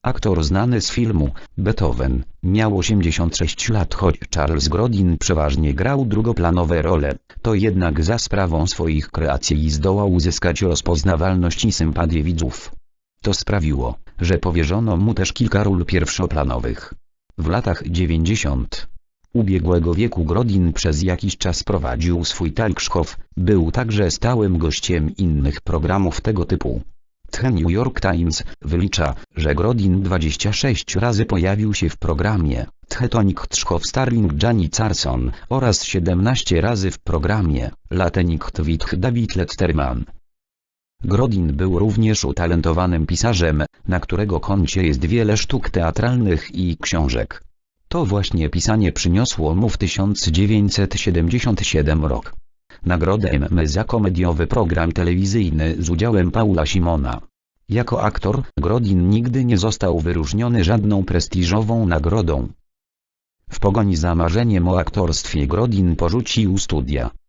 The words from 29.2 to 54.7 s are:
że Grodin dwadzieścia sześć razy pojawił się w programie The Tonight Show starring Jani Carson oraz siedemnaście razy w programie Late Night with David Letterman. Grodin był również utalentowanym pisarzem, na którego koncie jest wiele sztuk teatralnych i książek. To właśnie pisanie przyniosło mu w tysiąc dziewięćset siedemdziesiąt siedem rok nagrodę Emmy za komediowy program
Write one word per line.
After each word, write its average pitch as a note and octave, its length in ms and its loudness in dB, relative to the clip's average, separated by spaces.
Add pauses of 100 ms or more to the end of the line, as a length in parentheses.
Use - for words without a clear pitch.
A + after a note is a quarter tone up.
że D2+ 180 0
Grodin G2 480 2
dwadzieścia F2 500 -2
sześć - 440 -2
razy A2+ 300 2
pojawił G2+ 480 0
się E2 140 0
w - 80 -4
programie D#2+ 720 0 (220)
The - 200 -2
Tonight G2+ 480 0
Show - 300 -2
starring A2 560 0
Jani G2+ 280 2
Carson B1+ 600 -2 (160)
oraz B2 360 2
siedemnaście F#2 760 0
razy F#2+ 300 0
w - 80 -12
programie D#2+ 720 0 (200)
Late F#2 340 0
Night E2 380 -2
with D#2 320 -2
David A#2 420 -2
Letterman. D2+ 680 -2 (1000)
Grodin F#2+ 480 0
był F2 260 0
również G#2+ 460 2
utalentowanym E2+ 840 0
pisarzem, E2+ 580 0 (240)
na F#2 120 0
którego F#2+ 400 -2
koncie F#2+ 460 0
jest C#2 180 2
wiele G#2+ 320 2
sztuk - 340 -2
teatralnych G2 840 0
i F2 220 -2
książek. B1+ 680 -2 (440)
To E3 160 -2
właśnie F#2 440 0
pisanie G2 440 2
przyniosło F2 600 0
mu G#2+ 140 2
w - 100 -2
tysiąc G2 500 -2
dziewięćset G2+ 680 2
siedemdziesiąt F#2 680 0
siedem D#2 420 2
rok C2 300 -4 (480)
nagrodę F2+ 480 0
Emmy D2+ 380 2
za F#2 160 -2
komediowy F2 600 0
program E2 460 0